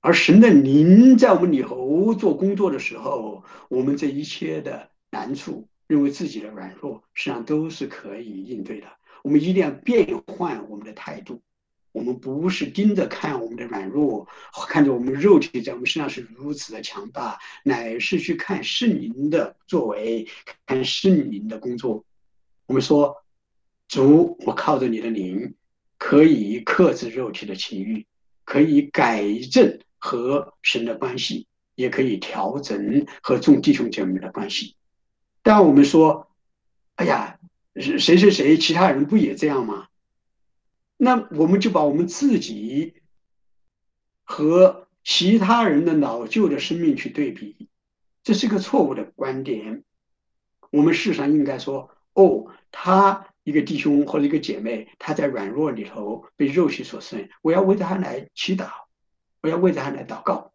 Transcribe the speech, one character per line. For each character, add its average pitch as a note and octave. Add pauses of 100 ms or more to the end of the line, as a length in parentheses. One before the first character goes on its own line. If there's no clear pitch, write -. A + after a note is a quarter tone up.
而 E3
神 F#3
的 A#3
灵 E3+
在 A3+
我 E3
们 F3
里 C3
头 C#3+
做 F#3
工 G3
作 F#3+
的 C3+
时 -
候， A2 (240)
我 B2+
们 C#3+
这 D3+
一 C#3
切 D#3
的 - (220)
难 -
处， - (180)
认 D3
为 C#3+
自 D#3
己 A2
的 G#2
软 G2
弱， -
实 -
际 C#3+
上 A#2
都 D3+
是 D#3
可 G2+
以 G#2
应 A2
对 G#2+
的。 - (360)
我 C#3
们 D3
一 E3+
定 F3+
要 E3
变 F#3+
换 C3
我 G#2
们 G2+
的 G#2+
态 -
度， A#2+ (500)
我 A2
们 B2
不 C#3
是 F#3
盯 G3+
着 F#3
看 D3
我 A2+
们 A#2
的 A2
软 G2+
弱， A#2 (420)
看 D#3
着 C#3
我 A#2+
们 B2+
肉 D#3+
体 -
在 A#2+
我 -
们 B2
身 D#3+
上 C#3
是 B2
如 C#3+
此 -
的 A2
强 A2
大， B2 (240)
乃 A#2
是 D#3+
去 D#3+
看 -
圣 - (100)
灵 C3
的 D3+ (120)
作 D3
为， A2 (380)
看 C3
圣 E3
灵 G#2
的 A2
工 B2
作。 A#2 (600)
我 B2+
们 C3
说 D3 (720)
，“主， D3 (100)
我 A#2
靠 C#3+
着 B2+
你 A2+
的 A2+
灵， G2 (440)
可 D3
以 A#2
克 D#3+
制 A#2+
肉 A#2
体 -
的 G2
情 F#2+
欲， G#2+ (380)
可 -
以 D3
改 A#2 (260)
正 - (200)
和 C3
神 A#2
的 A#2
关 B2+
系， - (280)
也 B2+
可 C3
以 A#2+
调 -
整 G#2+ (160)
和 B2
众 C3+
弟 -
兄 A#2
姐 G2+
妹 F#2
的 -
关 -
系。” - (640)
但 G#3+
我 D3
们 C#3+
说 D#3 (680)
，“哎 -
呀， A#2+ (360)
谁 D#3+
谁 G3
谁， D#3
其 D#3+
他 F3+
人 C#3
不 G#3+
也 F3
这 D3+
样 C3
吗？” G2+ (1120)
那 B3
我 D#3
们 F#3+
就 A3+
把 E3+
我 D3
们 E3+
自 B3
己 B2 (1300)
和 F3 (160)
其 G3
他 A3+
人 D#3+
的 E3
老 A#2+
旧 G#3+
的 C#3+
生 E3
命 D#3+
去 -
对 C3+
比， - (540)
这 A3+
是 G3
个 G3+
错 G3
误 C3+
的 - (140)
观 C3
点。 A2 (880)
我 D3
们 D#3+
事 -
实 -
上 C#3+
应 D3+
该 C3+
说 C3+ (240)
，“哦， D3+ (240)
他 G3 (160)
一 -
个 D3+
弟 D3+
兄 C#3+
或 D#3
者 C#3+
一 -
个 D3
姐 -
妹， A2 (140)
他 D#3
在 D3+
软 G#2+
弱 C#3+
里 A2
头 G#2 (120)
被 C#3+
肉 D3+
体 -
所 -
胜， - (140)
我 D#3+
要 F3+
为 G3
着 F#3+
他 F#3
来 -
祈 F#3
祷， - (720)
我 D#3
要 E3
为 F3+
着 C#3+
他 C#3
来 -
祷 -
告。” -